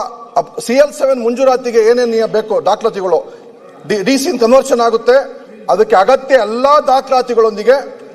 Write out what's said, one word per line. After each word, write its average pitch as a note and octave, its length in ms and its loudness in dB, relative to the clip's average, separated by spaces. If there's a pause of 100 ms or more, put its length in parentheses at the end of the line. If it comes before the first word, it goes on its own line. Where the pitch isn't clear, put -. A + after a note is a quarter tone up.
(380)
ಅಪ್-, - 240 -6
ಸಿ A#3 120 -4
ಎಲ್ C#4+ 200 2
ಸೆವೆನ್ C4 320 -2
ಮಂಜೂರಾತಿಗೆ B3 540 0
ಏನೇನು A#3 320 2
ನಿಯ-, A3 160 0
ಬೇಕೋ F#3+ 380 -2
ದಾಖಲಾತಿಗಳು, F#3+ 680 -2 (540)
ಡಿ-, G3 160 -2
ಡಿ C4 140 0
ಸಿ C4+ 200 -4
ಕನ್ವರ್ಷನ್ B3+ 420 2
ಆಗುತ್ತೆ, A#3 640 0 (260)
ಅದಕ್ಕೆ G#3 260 2
ಅಗತ್ಯ C4 400 2
ಎಲ್ಲಾ B3+ 440 2
ದಾಖಲಾತಿಗಳೊಂದಿಗೆ B3 1200 0 (120)